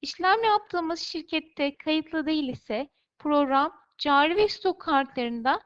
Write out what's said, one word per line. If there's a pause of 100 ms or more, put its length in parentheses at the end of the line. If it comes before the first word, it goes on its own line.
işlem
yaptığımız
şirkette
kayıtlı
değil
ise (300)
program (180)
cari
ve
stok
kartlarında